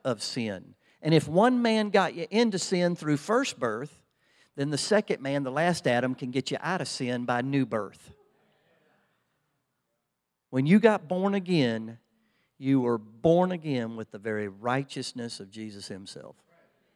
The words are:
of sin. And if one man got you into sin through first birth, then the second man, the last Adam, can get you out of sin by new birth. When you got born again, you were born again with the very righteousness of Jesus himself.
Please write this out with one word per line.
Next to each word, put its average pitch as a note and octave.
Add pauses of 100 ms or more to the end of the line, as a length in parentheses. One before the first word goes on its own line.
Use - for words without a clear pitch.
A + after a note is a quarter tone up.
of A#2
sin. G#2 (260)
And D#3
if D3+
one A#3+
man A3
got F3+
you E3
into G#3+
sin F3
through D3+
first A#3+
birth, B2 (560)
then C#3+
the C#3+
second G3+
man, C#3
the C3
last D#3+
Adam, B2+
can B2+
get B2+
you C#3
out E3+
of C3
sin B2
by B2
new C3+
birth. G#2+ (2500)
When C3
you F#3+
got G#3
born F#3
again, A#2+ (600)
you C3+
were A#2+
born D#3+
again C3
with A2
the G#2+
very G#2
righteousness A#2+
of G2
Jesus G#2
himself. - (600)